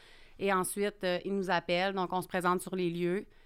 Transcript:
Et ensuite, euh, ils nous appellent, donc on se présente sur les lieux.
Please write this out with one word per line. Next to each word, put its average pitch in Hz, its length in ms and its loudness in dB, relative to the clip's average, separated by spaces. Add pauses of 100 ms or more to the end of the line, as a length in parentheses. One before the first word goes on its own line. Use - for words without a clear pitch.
(380)
Et 196 160 0
ensuite, 202 520 -2
euh, 180 180 2
ils 190 100 -4
nous 196 160 0
appellent, 180 440 2
donc 185 180 -2
on 185 100 0
se 170 60 -10
présente 180 340 2
sur - 140 -6
les 180 160 0
lieux. 175 340 0 (200)